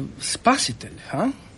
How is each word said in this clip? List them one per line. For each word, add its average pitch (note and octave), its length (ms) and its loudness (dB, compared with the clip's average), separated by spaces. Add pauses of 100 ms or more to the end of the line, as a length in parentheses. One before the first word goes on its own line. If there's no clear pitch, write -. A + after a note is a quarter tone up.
(200)
spasitelj, - 800 2 (100)
ha? F#3+ 200 2 (280)